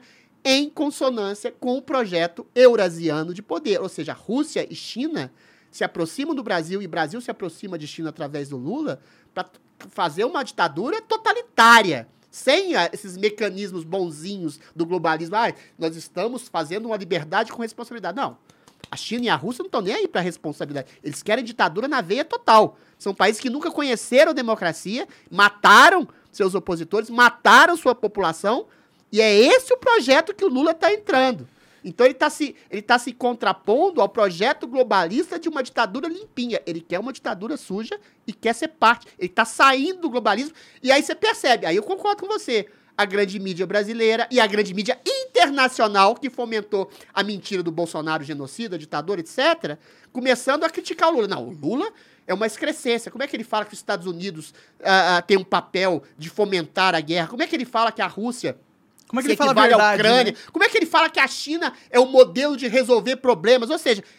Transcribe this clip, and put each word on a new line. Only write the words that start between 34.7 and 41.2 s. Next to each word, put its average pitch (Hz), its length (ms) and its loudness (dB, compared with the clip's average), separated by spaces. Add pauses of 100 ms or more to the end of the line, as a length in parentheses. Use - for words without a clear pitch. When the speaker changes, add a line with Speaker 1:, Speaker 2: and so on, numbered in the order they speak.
Speaker 1:
de 339 80 -10
uma 302 140 -4
ditadura 240 480 -4
limpinha. 254 560 -8
Ele 165 160 -8
quer 170 180 -8
uma 240 140 -10
ditadura 233 420 -8
suja 226 420 -10 (280)
e 220 80 -10
quer 226 200 -2
ser 311 160 -6
parte. 233 380 2 (120)
Ele 180 100 -6
tá - 160 0
saindo 285 560 2
do 339 80 -4
globalismo. 233 420 -2 (300)
E 254 100 2
aí 285 120 4
você 302 100 -6
percebe, 302 540 0